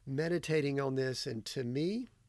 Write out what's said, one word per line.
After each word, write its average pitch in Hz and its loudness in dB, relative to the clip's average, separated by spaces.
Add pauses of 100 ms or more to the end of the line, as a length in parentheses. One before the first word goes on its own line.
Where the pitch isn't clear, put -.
meditating 151 2
on 135 0
this. 131 0
And 113 -6
to - -4
me, 165 0 (200)